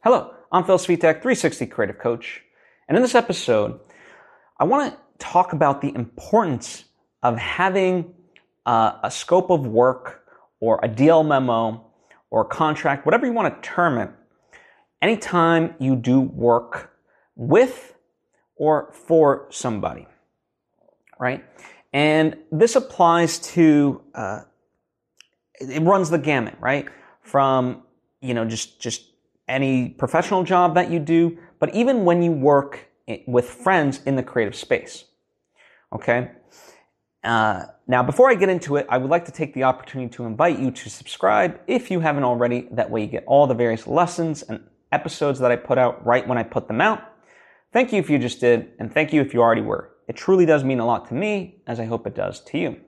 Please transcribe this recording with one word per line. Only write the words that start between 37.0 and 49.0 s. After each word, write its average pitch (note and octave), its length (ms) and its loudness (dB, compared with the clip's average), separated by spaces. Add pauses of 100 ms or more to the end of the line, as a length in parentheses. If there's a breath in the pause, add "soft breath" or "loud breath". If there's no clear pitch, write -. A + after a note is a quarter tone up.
Uh, A2 440 0 (200)
now, B2 160 2
before B3+ 280 4
I A#3 60 4
get F#3+ 120 2
into D#3 280 -2
it, C#3+ 120 -2
I A#2+ 80 0
would C3 140 -2
like E3+ 160 0
to - 60 -18
take D3 200 -8
the C3 120 -4
opportunity B2+ 520 -4
to B2 80 -12
invite C3 340 -2
you C3 120 -2
to - 180 -16
subscribe - 800 -2
if A#3+ 240 -4
you F3+ 100 -2
haven't C#3+ 240 0
already. A#2+ 460 -2
That A2+ 200 -4
way A2+ 120 -4
you G#2+ 40 -4
get - 200 -8
all C#3 200 4
the C3 60 -2
various A2+ 340 -2
lessons E3 580 -2
and - 200 -12 (260)
episodes C#3+ 500 -4
that B2 100 2
I A#2+ 60 2
put B2 200 -2
out B2 300 0
right B2 200 2
when B2 120 -2
I A#2 40 -2
put - 240 -6
them A2 140 -4
out. G#3+ 220 0 (680 soft breath)
Thank B3 220 0
you G#3 60 0
if F3 100 -2
you D3 100 2
just A#2+ 220 -4
did, A#2+ 380 2
and A#2 120 -8
thank D#3 220 0